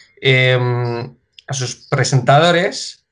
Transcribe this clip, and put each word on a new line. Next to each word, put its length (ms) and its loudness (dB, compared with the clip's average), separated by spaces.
Em, 880 0
a 60 -8
sus 220 -6
presentadores, 1400 0